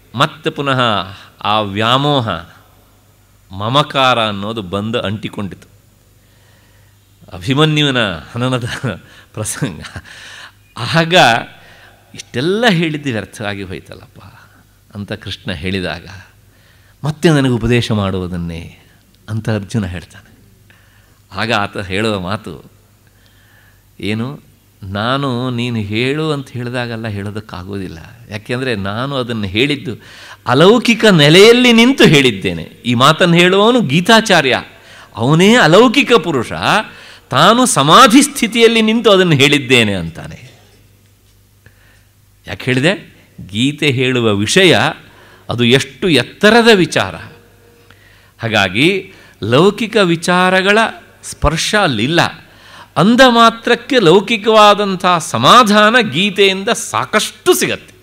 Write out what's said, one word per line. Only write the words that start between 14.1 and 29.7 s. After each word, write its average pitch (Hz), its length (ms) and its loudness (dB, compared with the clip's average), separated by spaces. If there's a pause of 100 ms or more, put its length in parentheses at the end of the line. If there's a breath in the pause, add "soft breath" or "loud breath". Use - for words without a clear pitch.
ಅಂತ 101 180 -10
ಕೃಷ್ಣ 101 380 -12
ಹೇಳಿದಾಗ, 87 560 -8 (960 soft breath)
"ಮತ್ತೆ 156 260 -2
ನನಗೆ 135 240 0
ಉಪದೇಶ 117 380 -2
ಮಾಡುವುದನ್ನೇ" 92 720 -6 (680 soft breath)
ಅಂತ 110 200 -8
ಅರ್ಜುನ 104 360 -6
ಹೇಳ್ತಾನೆ. - 440 -14 (1040 soft breath)
ಆಗ 110 220 -4
ಆತ 101 240 -4
ಹೇಳುವ 104 420 -4
ಮಾತು 92 340 -8 (1500 soft breath)
ಏನು? 110 280 -6 (560)
"ನಾನು 120 460 -4 (200)
ನೀನು 120 300 -6
ಹೇಳು 127 520 -4
ಅಂತ 139 180 -8
ಹೇಳಿದಾಗೆಲ್ಲ 120 580 -8
ಹೇಳೋದಕ್ಕಾಗೋದಿಲ್ಲ. 98 920 -10 (300)
ಯಾಕೆಂದರೆ 123 460 -8
ನಾನು 107 400 -6
ಅದನ್ನು 113 320 -6
ಹೇಳಿದ್ದು 120 460 -2 (540 loud breath)